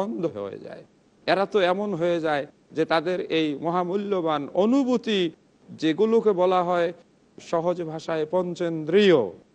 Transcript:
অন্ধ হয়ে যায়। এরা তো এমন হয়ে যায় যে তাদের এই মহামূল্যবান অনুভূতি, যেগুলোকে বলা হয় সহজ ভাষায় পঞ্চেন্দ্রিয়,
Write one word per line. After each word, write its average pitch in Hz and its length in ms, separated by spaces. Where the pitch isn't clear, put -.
অন্ধ 208 220
হয়ে 101 300
যায়। - 160
এরা 185 260
তো 214 60
এমন 202 180
হয়ে 170 260
যায় 147 180
যে 156 160
তাদের 165 260
এই 160 80
মহামূল্যবান 175 760
অনুভূতি, 240 560
যেগুলোকে 214 640
বলা 185 260
হয় 175 200
সহজ 170 400
ভাষায় 160 340
পঞ্চেন্দ্রিয়, 175 840